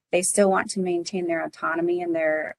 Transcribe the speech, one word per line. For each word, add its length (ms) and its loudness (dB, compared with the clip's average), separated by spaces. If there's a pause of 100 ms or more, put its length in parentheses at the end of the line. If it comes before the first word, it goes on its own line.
(120)
they 120 2
still 260 4
want 220 2
to 80 -4
maintain 480 -2
their 180 -2
autonomy 560 -2
and 140 -2
their 420 0